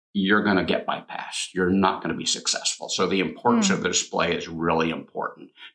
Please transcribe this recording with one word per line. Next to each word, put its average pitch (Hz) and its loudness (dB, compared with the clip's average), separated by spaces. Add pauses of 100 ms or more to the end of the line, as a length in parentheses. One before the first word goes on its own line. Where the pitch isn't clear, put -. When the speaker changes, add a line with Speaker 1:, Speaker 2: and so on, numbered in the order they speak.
(140)
Speaker 1:
you're 101 4
gonna 95 4
get - 0
bypassed. - -8
You're 90 2
not 95 2
gonna 80 -4
be 69 -8
successful. - -4
So 95 0
the 95 2
importance 110 2
Speaker 2:
Hmm. 98 4
Speaker 1:
of 82 0
the 90 0
display 85 0
is 73 -6
really 82 2
important. - -8 (240)